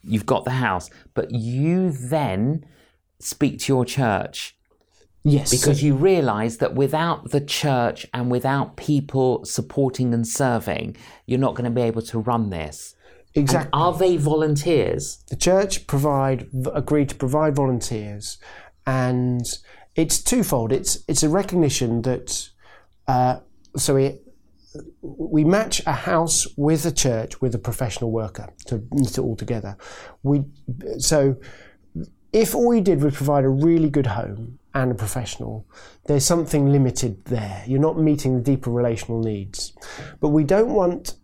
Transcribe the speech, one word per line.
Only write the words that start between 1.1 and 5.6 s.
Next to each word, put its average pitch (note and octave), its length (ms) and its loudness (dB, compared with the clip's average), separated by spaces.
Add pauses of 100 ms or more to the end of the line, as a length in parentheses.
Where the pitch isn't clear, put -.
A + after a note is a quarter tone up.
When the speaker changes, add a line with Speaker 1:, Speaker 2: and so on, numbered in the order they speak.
Speaker 1:
but - 160 -4
you C#3+ 600 0
then C3 720 -2 (540)
speak - 400 -2
to - 140 0
your B2+ 120 2
church. - 720 -2 (680)
Speaker 2:
Yes. C#3+ 280 4
Speaker 1:
Because C#3+ 300 2